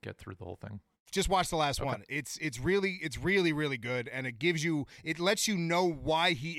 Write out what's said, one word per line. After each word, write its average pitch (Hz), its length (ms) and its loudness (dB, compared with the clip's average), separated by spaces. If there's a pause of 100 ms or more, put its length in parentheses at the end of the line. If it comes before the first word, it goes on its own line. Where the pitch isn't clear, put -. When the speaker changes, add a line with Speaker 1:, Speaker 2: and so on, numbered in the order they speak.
Speaker 1:
get 98 160 -10
through 95 180 -12
the 92 100 -14
whole 90 100 -8
thing. 107 240 -12 (320)
Speaker 2:
Just 185 180 0
watch 180 200 2
the 175 60 -2
last 147 240 2
Speaker 1:
Okay. 139 80 -2
Speaker 2:
one. 110 220 -4
It's, 143 280 -6
it's 135 220 -4
really, 185 420 2
it's 151 160 -4
really, 170 360 4
really 147 240 0
good, 123 320 -2
and 131 180 -6
it 113 120 -8
gives 160 260 2
you, 156 220 0 (180)
it 160 140 -4
lets 196 280 2
you 208 100 2
know 170 320 4
why 156 440 2
he 156 260 -4